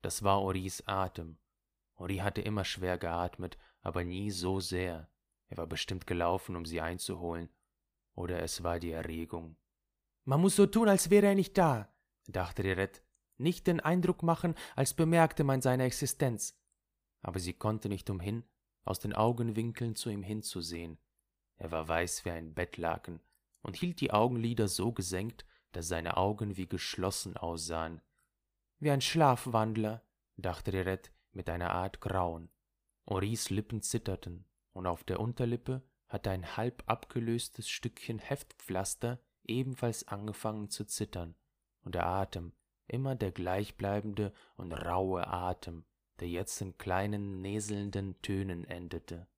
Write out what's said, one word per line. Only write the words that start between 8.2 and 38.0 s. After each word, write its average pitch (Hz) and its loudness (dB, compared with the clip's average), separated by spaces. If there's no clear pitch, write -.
es 82 -4
war 85 0
die 85 -4
Erregung. 82 -6
„Man 139 4
muss 190 6
so 202 12
tun, 220 4
als 190 6
wäre 202 10
er 196 6
nicht 190 2
da“, 135 4
dachte 92 -2
Rirette. 95 0
„Nicht 170 0
den 175 4
Eindruck 175 2
machen, 165 4
als 135 2
bemerkte 165 6
man 135 4
seine 127 4
Existenz.“ 127 0
Aber 92 -4
sie 90 -4
konnte 107 -2
nicht 98 -2
umhin, 101 -4
aus 98 -4
den 107 -4
Augenwinkeln 117 0
zu - -4
ihm 101 -4
hinzusehen. 85 -6
Er 82 -6
war 80 -2
weiß 82 0
wie 87 -2
ein 82 -8
Bettlaken 82 -2
und 92 -8
hielt 175 -2
die 131 2
Augenlider 117 4
so 98 0
gesenkt, 92 -4
dass 85 -6
seine 85 0
Augen 104 2
wie 92 -4
geschlossen - -2
aussahen. 82 -4
„Wie 147 0
ein 139 4
Schlafwandler“, 113 4
dachte 95 -2
Rirette 92 -2
mit 92 -8
einer 87 -2
Art 90 -2
Grauen. 87 -2
Henris 101 0
Lippen 104 0
zitterten, 92 -4
und 92 -2
auf 87 0
der 92 -2
Unterlippe 120 -2
hatte 101 -4
ein 92 -4
halb 117 -2
abgelöstes 117 -2
Stückchen - -6